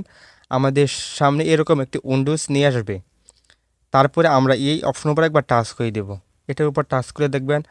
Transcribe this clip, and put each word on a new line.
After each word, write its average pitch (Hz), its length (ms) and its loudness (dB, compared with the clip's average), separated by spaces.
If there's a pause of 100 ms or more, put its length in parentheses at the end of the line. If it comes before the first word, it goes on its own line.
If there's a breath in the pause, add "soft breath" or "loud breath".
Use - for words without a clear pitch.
(500 soft breath)
আমাদের 135 380 2 (300)
সামনে 143 260 2
এরকম 160 420 2
একটি - 180 -8
উইন্ডোজ 135 460 0
নিয়ে 143 220 2
আসবে। 107 260 -4 (960 soft breath)
তারপরে 139 340 4
আমরা 131 280 4
এই 139 240 -2 (100)
অপশন - 200 -6
উপর 151 140 2
একবার 151 280 2
টাচ 117 160 2 (100)
করে 117 200 -4
দেব। 98 120 -6 (380)
এটার 151 200 -2
উপর 147 160 -2
টাচ 131 320 -2
করে 147 200 0
দেখবেন 143 360 -2